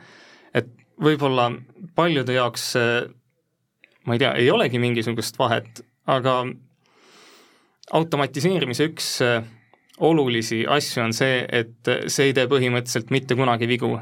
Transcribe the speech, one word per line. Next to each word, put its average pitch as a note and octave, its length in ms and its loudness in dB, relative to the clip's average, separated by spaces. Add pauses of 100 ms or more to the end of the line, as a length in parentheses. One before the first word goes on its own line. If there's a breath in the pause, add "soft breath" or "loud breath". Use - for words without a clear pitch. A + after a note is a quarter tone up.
(560 loud breath)
Et A#2 140 -2 (260)
võib-olla C3+ 540 2 (420)
paljude C#3+ 420 0
jaoks, B2 420 -2
äh, A#2+ 360 0 (920)
ma A#2+ 100 0
ei A#2 80 2
tea, B2+ 100 2
ei C3 160 4
olegi D#3 320 2
mingisugust A#2 560 -2
vahet, A2+ 460 -2 (200)
aga C3 360 0 (1500 soft breath)
automatiseerimise C#3+ 1000 0
üks, - 220 -8 (100)
äh, A#2+ 240 2 (540 loud breath)
olulisi B2 680 2
asju C#3+ 380 0
on A2+ 100 -2
see, B2+ 320 0
et A#2 440 -2 (160)
see C#3 260 2
ei - 20 0
tee B2+ 160 2
põhimõtteliselt B2 640 0
mitte C3+ 240 0
kunagi A#2+ 320 2
vigu, A#2+ 220 0 (100)